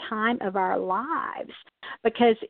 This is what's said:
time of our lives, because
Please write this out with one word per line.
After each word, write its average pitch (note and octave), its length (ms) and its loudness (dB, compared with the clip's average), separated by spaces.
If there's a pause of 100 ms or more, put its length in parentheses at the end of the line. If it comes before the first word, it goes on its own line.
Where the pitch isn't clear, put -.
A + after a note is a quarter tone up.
(100)
time A#3+ 320 0
of F#3+ 140 -4
our F#3+ 220 2
lives, G#3 760 -4 (480)
because A#3 340 4 (140)